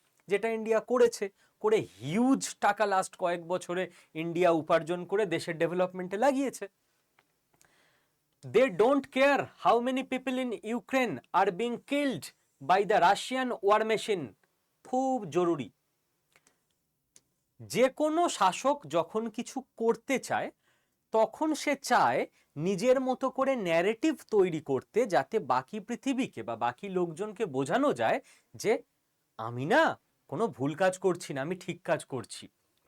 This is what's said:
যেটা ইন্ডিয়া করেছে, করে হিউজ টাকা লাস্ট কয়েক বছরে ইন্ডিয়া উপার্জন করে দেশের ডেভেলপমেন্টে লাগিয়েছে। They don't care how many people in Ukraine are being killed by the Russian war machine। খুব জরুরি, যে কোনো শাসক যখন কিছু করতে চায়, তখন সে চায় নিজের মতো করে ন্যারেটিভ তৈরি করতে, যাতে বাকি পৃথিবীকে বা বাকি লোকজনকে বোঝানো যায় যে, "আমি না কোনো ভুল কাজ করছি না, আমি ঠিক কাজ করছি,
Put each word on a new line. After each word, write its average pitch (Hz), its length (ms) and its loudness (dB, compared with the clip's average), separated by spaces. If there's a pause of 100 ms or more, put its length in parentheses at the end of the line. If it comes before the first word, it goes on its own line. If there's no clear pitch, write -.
(280)
যেটা 202 220 0
ইন্ডিয়া 220 300 0
করেছে, 233 500 2 (300)
করে 208 280 2 (120)
হিউজ 202 560 0
টাকা 208 300 0
লাস্ট 190 300 0
কয়েক 175 320 -2
বছরে 180 440 -4 (220)
ইন্ডিয়া 170 380 2
উপার্জন 165 540 0
করে 202 200 0
দেশের 165 320 -4
ডেভেলপমেন্টে 180 600 -2
লাগিয়েছে। 262 500 0 (1800)
They 185 320 4
don't 269 260 4 (100)
care 277 260 4
how 196 400 2 (100)
many 262 200 -2
people 254 340 -4
in 226 360 -6
Ukraine 240 360 -2
are 190 360 0
being 233 260 -4
killed 277 460 -4 (400)
by 190 220 2
the 185 160 4
Russian 247 480 2
war 214 340 2
machine। 196 440 -2 (600)
খুব 262 380 -2
জরুরি, 160 460 0 (1900)
যে 190 300 2
কোনো 311 400 0
শাসক 247 580 0
যখন 175 420 -2
কিছু 247 340 -10 (140)
করতে 226 420 0
চায়, 123 320 -4 (600)
তখন 226 420 2
সে 285 220 -2
চায় 165 520 2 (280)
নিজের 202 460 2
মতো 254 280 -2
করে 269 260 -2
ন্যারেটিভ 220 600 0 (160)
তৈরি 185 300 2
করতে, 147 440 0
যাতে 175 340 0
বাকি 131 400 -2
পৃথিবীকে 240 640 -4
বা 117 120 -6
বাকি 120 340 -4
লোকজনকে 185 560 -4
বোঝানো 175 480 0
যায় 123 280 0 (320)
যে, 208 300 0 (540)
"আমি 120 280 -6
না 247 340 2 (280)
কোনো 196 200 -4
ভুল 147 280 -4
কাজ 185 220 2
করছি 180 360 -2
না, 135 80 -4
আমি 170 140 -4
ঠিক 175 280 -10
কাজ 156 220 -2
করছি, - 440 -10 (380)